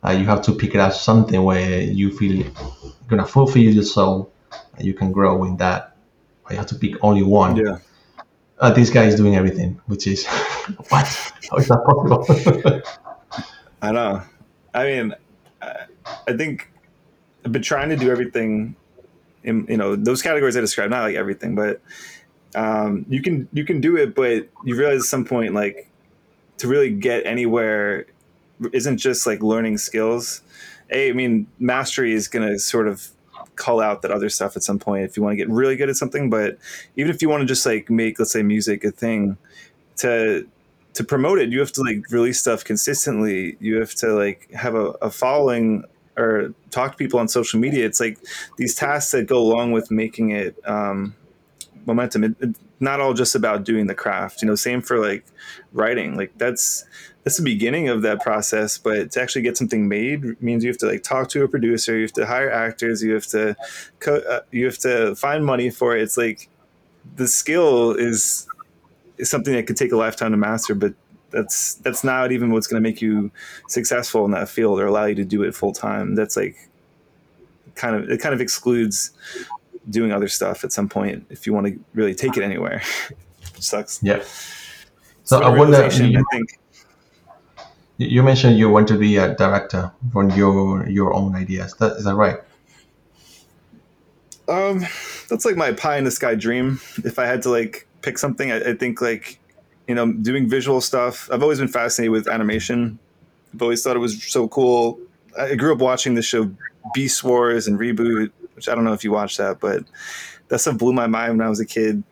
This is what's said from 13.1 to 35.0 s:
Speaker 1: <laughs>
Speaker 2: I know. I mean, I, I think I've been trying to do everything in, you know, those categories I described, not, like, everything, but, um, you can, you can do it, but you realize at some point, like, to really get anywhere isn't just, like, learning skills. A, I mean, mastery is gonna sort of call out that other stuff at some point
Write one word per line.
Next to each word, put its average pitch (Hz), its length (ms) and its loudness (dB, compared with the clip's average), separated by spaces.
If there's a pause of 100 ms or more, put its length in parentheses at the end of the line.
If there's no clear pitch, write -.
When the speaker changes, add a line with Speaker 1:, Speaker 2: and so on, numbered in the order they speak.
Speaker 1:
<laughs> - 0 -
Speaker 2:
I 104 100 -2
know. 107 300 -2 (520)
I 123 120 -2
mean, 123 300 -4 (460)
I, - 140 -12 (540)
I 123 80 -2
think 156 340 -6 (760)
I've 120 60 -2
been 120 100 -2
trying 143 280 -2
to 156 80 0
do 127 120 2
everything 117 680 -2 (680)
in, 113 240 -2
you 117 80 -2
know, 101 220 0
those 120 240 0
categories 143 340 2
I 123 60 2
described, 107 300 -2
not, 123 100 0
like, 107 140 -2
everything, 98 400 -4
but, 104 260 -2 (720)
um, 107 540 -2
you 131 120 -2
can, 151 320 -2
you 147 120 -4
can 151 160 -2
do 165 160 2
it, 139 180 0
but 120 320 0 (160)
you 123 140 -4
realize 139 240 2
at - 60 -4
some 131 180 -2
point, 113 300 -2
like, 104 340 -4 (720)
to 127 80 -4
really 135 240 2
get 107 340 -2
anywhere 110 800 0 (680)
isn't 131 240 0
just, - 280 -2
like, 107 160 -2
learning 110 360 0
skills. 113 640 -4 (480)
A, 135 200 0
I 120 40 -2
mean, 120 340 0 (120)
mastery 127 540 -2
is 107 140 -2
gonna 107 320 -2
sort 113 280 0
of 98 200 -6 (480)
call 117 260 0
out 104 200 -2
that 98 100 -4
other 104 180 -2
stuff - 260 -4
at 95 80 -6
some 101 160 -2
point 98 260 -2